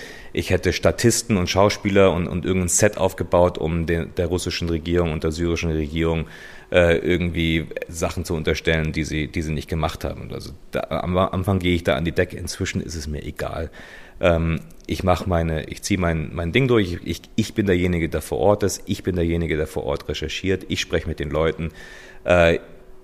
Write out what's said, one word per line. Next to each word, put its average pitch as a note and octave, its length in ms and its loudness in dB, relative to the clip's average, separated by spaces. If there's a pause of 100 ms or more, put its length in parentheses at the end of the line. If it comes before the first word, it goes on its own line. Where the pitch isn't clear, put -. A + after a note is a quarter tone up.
(340)
ich - 160 -2
hätte F2+ 240 2
Statisten G#2+ 640 2
und F2 100 0
Schauspieler G2 640 4
und, E2+ 140 0
und F2 180 -4
irgendein F#2 260 0
Set - 280 2
aufgebaut, F2+ 640 2
um E2 260 0
den, E2 320 -2
der F2+ 80 2
russischen F2 420 -2
Regierung E2+ 460 0
und E2 100 -4
der E2 80 0
syrischen E2+ 380 0
Regierung, D#2+ 560 0 (460)
äh, E2+ 260 6
irgendwie E2 720 0 (220)
Sachen E2+ 340 -4
zu F2 100 -4
unterstellen, D#2 600 0
die D#2+ 100 -2
sie, D2+ 240 -4
die - 140 -6
sie D#2 100 -4
nicht D2+ 180 -6
gemacht D#2 360 -4
haben. - 280 -8
Also C#2 180 -12 (200)
da, - 180 -4
am - 280 -2
Anfang F#2 420 2
gehe F2+ 160 2
ich E2 80 0
da D2+ 140 2
an D#2+ 80 -2
die E2 80 -2
Decke. - 240 -2
Inzwischen - 420 -4
ist E2 160 -8
es D2 120 -8
mir D2+ 160 -6
egal. - 460 -8 (520)
Ähm, E2 400 4 (260)
ich - 160 -4
mach F2 220 2
meine, E2 400 0
ich - 160 -12
zieh G2 160 0
mein, E2 360 0
mein E2+ 200 -4
Ding B2 160 4
durch. G#2 240 2
Ich, F2 120 -6
ich, - 160 -6 (140)
ich - 200 0
bin G#2+ 100 2
derjenige, F2+ 420 2
der D#2 140 -4
vor - 160 -4
Ort G2+ 260 4
ist. - 220 -2
Ich - 180 -4
bin F#2 140 -2
derjenige, E2+ 400 0
der D2+ 100 -2
vor - 160 -6
Ort C#2+ 240 -4
recherchiert. E2 600 -4
Ich F2+ 100 -2
spreche E2 300 -2
mit D#2 100 -4
den D2 100 -4
Leuten. D#2+ 420 0 (520)
Äh, E2+ 360 6 (440)